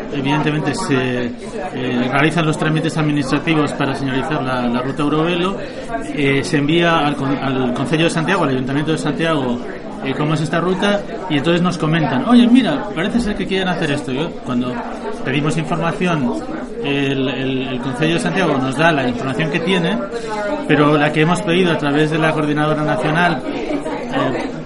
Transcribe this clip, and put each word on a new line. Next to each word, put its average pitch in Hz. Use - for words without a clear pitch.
evidentemente 147
se, 127
eh, 123
realizan 147
los 151
trámites 156
administrativos 147
para 139
señalizar 135
la, 127
la 123
ruta 135
Eurovelo, 170
eh, 139
se -
envía 165
al 147
con-, 139
al 131
Concello 156
de 165
Santiago, 170
al 143
Ayuntamiento 139
de 151
Santiago, 147
eh, 135
cómo 151
es 147
esta 165
ruta 190
y 151
entonces 170
nos 175
comentan, 151
"Oye, 233
mira, 190
parece 202
ser 208
que 175
quieren 185
hacer 165
esto". 135
Yo, 147
cuando 123
pedimos 151
información, 165
el, 135
el, 131
el 127
Concello 143
de 165
Santiago 160
nos 131
da 160
la 135
información 135
que 165
tiene, 180
pero 151
la 147
que 156
hemos 175
pedido 185
a 147
través 151
de 160
la 156
Coordinadora 151
Nacional, 151
eh, -